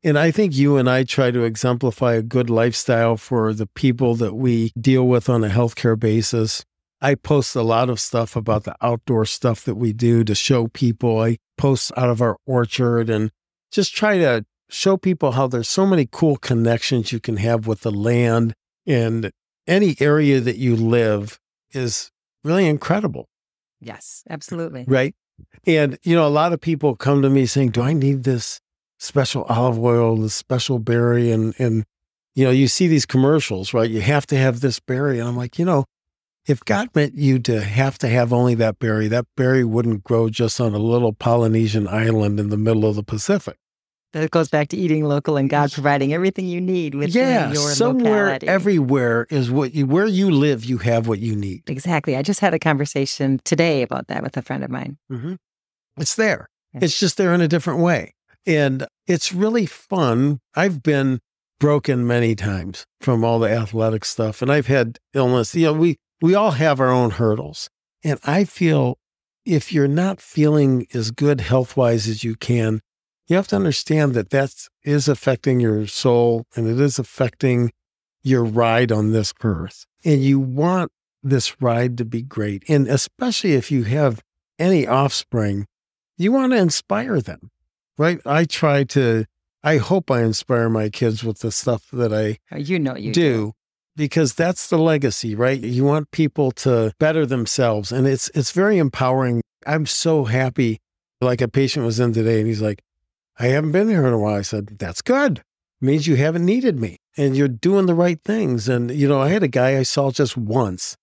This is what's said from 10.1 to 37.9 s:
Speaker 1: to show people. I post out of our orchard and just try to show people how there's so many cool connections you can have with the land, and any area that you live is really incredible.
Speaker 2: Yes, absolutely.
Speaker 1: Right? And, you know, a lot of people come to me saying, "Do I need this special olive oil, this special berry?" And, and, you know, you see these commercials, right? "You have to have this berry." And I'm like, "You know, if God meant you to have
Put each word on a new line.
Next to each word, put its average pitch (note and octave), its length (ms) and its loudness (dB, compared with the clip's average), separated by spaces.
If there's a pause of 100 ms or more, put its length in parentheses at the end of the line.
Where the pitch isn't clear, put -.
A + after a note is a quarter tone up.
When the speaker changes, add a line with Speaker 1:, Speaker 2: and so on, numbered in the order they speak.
Speaker 1:
to G#2+ 100 0
show A#2 340 -2
people. A#2 520 -2
I A2+ 180 -2 (180)
post - 400 -2
out B2+ 140 0
of A#2 100 -2
our A#2 160 0 (100)
orchard A#2+ 640 -2
and A2 200 -2 (400)
just - 240 -2
try G#3+ 240 0
to B2 260 2 (260)
show F#3+ 260 0
people D#3+ 360 -2
how C3 140 0
there's A#2+ 220 -4
so F#3+ 180 0
many E3+ 240 2
cool D3+ 260 0
connections A#2 760 0
you A#2 80 -6
can A2+ 160 -6
have A2+ 300 0
with A2 160 -4
the A2+ 100 -2
land, A#2 600 2 (340)
and A2+ 440 0 (360)
any F#3 340 2
area D3 400 4
that A#2 160 -2
you B2 200 2
live A2 600 0 (340)
is B2 380 -6 (340)
really F3 220 0
incredible. D#3 640 -2 (520)
Speaker 2:
Yes, - 480 -20
absolutely. D#3 580 -12
Speaker 1:
Right? C3 280 2 (520)
And, D3+ 360 2
you E3+ 140 2
know, D#3+ 100 4
a - 40 2
lot D#3 220 2
of D#3 80 -4
people D3+ 360 0
come C#3+ 260 2
to C3+ 80 4
me C3+ 160 4
saying, C3 240 2
"Do A#2+ 120 -2
I C3+ 100 0
need C#3 320 0
this B2 360 -4 (380)
special - 460 -2
olive A#2+ 340 0
oil, A#2 380 2
this A2 180 -2
special B2+ 460 -4
berry?" A#2+ 500 2
And, A2 280 0
and, A2+ 260 0 (500)
you C3+ 100 2
know, B2+ 60 4
you C3 180 4
see F3+ 200 2
these D#3 180 2
commercials, C3 640 0
right? A#2 180 0
"You A2 100 -2
have C#3+ 260 0
to C#3+ 100 0
have C3 240 2
this B2+ 200 -2
berry." C3 400 -4
And A#2 80 -4
I'm B2 80 -4
like, B2 220 -6
"You E3+ 60 0
know, D3+ 200 2 (600)
if C#3 180 -2
God G3+ 300 -2
meant D3 200 0
you C#3 260 2
to A2+ 220 0
have A#2+ 360 -2